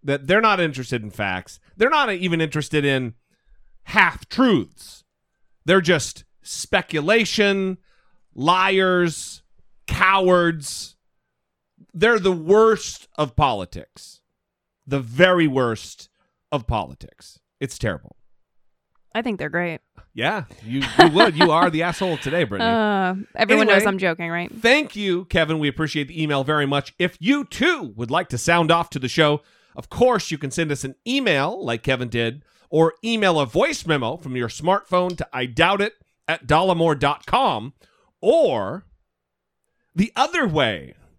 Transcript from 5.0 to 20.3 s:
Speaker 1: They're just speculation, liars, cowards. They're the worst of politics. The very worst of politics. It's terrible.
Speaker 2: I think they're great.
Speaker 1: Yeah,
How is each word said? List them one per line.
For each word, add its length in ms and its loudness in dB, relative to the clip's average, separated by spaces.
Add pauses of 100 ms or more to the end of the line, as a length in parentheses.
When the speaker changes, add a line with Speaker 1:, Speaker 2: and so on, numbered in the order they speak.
Speaker 1:
They're 160 4
just 420 -2 (180)
speculation, 1400 0 (560)
liars, 1080 0 (440)
cowards. 1080 2 (1000)
They're 260 2
the 120 0
worst 760 2 (100)
of 180 -4
politics. 840 -4 (680)
The 140 -2
very 440 4
worst 640 -4 (420)
of 160 -4
politics. 720 -10 (200)
It's 180 -8
terrible. 380 -6 (1000)
Speaker 2:
I 80 -4
think 180 -6
they're 100 -6
great. 320 -6 (320)
Speaker 1:
Yeah, 320 -4 (180)